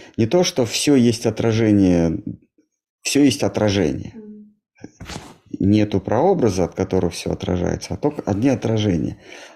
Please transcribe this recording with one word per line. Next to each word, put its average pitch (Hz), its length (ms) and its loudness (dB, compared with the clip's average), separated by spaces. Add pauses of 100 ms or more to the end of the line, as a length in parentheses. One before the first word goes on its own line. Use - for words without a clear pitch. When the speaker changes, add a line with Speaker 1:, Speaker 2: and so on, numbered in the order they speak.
(180)
Speaker 1:
не 113 100 2
то, 175 160 2
что 135 220 -2
все - 300 0
есть 120 300 2
отражение, 104 1000 2 (800)
все 139 200 2
есть 127 200 2
отражение. 98 720 0
Speaker 2:
Мгм. - 400 -20 (1040)
Speaker 1:
Нету 101 420 2
прообраза, 117 640 0
от - 100 -6
которого 90 360 -2
все - 200 -8
отражается, 87 600 -4
а 92 40 -8
только 151 260 -4
одни 104 260 -2
отражения. 107 680 -2 (380)